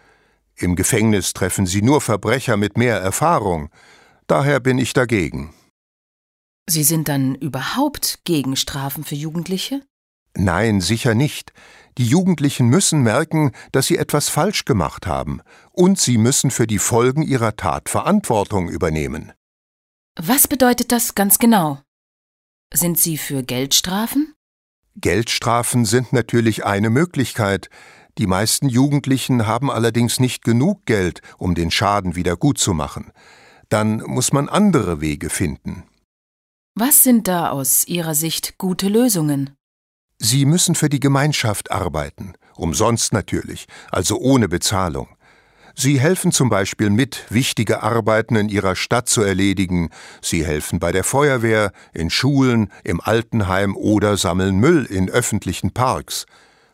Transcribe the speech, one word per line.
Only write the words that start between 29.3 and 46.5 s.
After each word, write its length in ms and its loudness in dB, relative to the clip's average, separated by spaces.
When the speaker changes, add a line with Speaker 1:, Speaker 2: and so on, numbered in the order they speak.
Speaker 1:
haben 240 -2
allerdings 480 0
nicht 240 -2
genug 420 0
Geld, 340 0
um 200 -2
den 160 -2
Schaden 420 0
wieder 220 -2
gut 220 0
zu 160 0
machen. 360 -6
Dann 300 0
muss 340 -2
man 160 0
andere 520 2
Wege 300 -4
finden. 540 -6
Speaker 2:
Was 300 2
sind 240 4
da 220 -2
aus 360 -2
Ihrer 300 -4
Sicht 420 -4
gute 300 -2
Lösungen? 680 2
Speaker 1:
Sie 260 2
müssen 300 2
für 140 0
die 100 -2
Gemeinschaft 720 0
arbeiten, 600 -6
umsonst 560 0
natürlich, 560 -4
also 260 -2
ohne 300 4
Bezahlung. 580 -2
Sie 240 2
helfen 320 2
zum 160 2
Beispiel 420 0